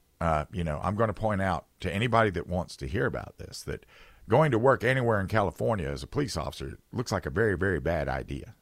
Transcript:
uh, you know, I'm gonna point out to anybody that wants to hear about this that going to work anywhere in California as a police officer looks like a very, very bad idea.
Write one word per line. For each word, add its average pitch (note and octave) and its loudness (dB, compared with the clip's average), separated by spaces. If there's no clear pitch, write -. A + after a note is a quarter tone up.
uh, D#2 2
you F#2 -4
know, D2+ -2
I'm F#2+ -2
gonna G#2+ 0
point G#2 -2
out F#2 0
to F#2 -4
anybody A2 4
that E2+ -4
wants F2 -4
to C#2 -8
hear G#2+ -2
about C2+ -6
this - -14
that - -10
going C#3+ 6
to A2+ 4
work A#2+ 4
anywhere A#2+ 2
in F#2 -2
California G2+ 0
as C#2 -6
a C2 -12
police - -4
officer C#2 -6
looks A#2 -6
like F#2 -2
a D2 -6
very, G2 2
very F2+ 0
bad D2 0
idea. C2+ -6